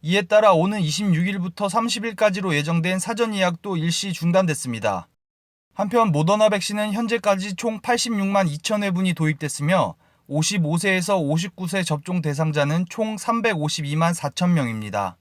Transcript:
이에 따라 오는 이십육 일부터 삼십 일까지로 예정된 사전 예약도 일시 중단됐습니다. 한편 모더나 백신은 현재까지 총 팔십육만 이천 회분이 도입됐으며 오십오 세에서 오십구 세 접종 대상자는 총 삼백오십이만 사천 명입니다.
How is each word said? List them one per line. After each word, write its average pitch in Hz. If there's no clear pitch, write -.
이에 180
따라 208
오는 190
이십육 170
일부터 196
삼십 226
일까지로 196
예정된 165
사전 220
예약도 185
일시 170
중단됐습니다. 131
한편 214
모더나 202
백신은 208
현재까지 208
총 220
팔십육만 202
이천 208
회분이 185
도입됐으며 151
오십오 156
세에서 190
오십구 165
세 185
접종 165
대상자는 151
총 220
삼백오십이만 165
사천 175
명입니다. 107